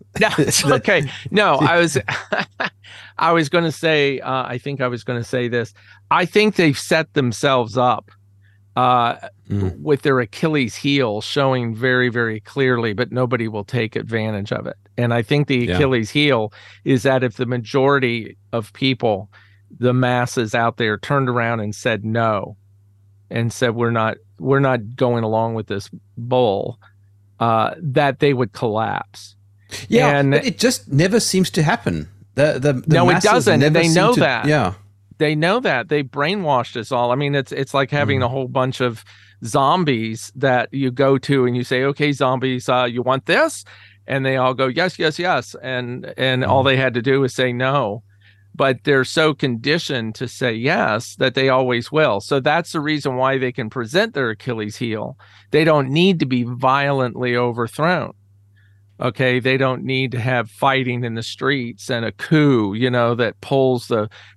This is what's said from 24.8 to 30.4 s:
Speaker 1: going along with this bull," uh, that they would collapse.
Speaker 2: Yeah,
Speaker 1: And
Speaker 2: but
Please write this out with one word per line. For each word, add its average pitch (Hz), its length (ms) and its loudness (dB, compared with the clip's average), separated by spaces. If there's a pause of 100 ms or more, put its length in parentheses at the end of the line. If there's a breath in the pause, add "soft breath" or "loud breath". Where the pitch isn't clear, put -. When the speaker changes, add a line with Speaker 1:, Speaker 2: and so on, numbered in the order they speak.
Speaker 1:
going 120 260 0
along 113 320 0
with 110 140 -6
this 101 200 -6 (300)
bull," 117 600 0 (580 soft breath)
uh, 113 400 2
that 143 400 0
they 143 160 2
would 120 180 -2
collapse. 107 840 -6 (540 loud breath)
Speaker 2:
Yeah, 147 300 4
Speaker 1:
And 139 140 4
Speaker 2:
but 202 120 2